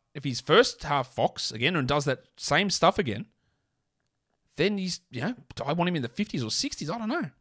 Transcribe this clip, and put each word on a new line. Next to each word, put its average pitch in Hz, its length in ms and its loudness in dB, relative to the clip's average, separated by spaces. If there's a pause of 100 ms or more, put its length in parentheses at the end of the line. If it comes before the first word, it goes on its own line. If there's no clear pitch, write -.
(140)
if 139 120 -14
he's 127 160 -4
first 214 420 4
half 143 300 -2
Fox - 380 -2
again 131 260 0
and 131 100 0
does 143 160 2
that 131 220 -2 (100)
same 180 340 2
stuff 175 300 4
again, 131 280 -4 (1300)
then 196 220 2
he's, 185 220 -6 (100)
you 120 100 -6
know, 214 140 -4 (200)
do - 80 -8
I 143 100 -2
want 170 140 0
him 180 80 0
in 151 60 -2
the 117 80 -4
fifties - 340 -4
or 110 60 -4
sixties? - 400 -4
I 202 80 -6
don't 226 100 -6
know. 254 220 -4 (120)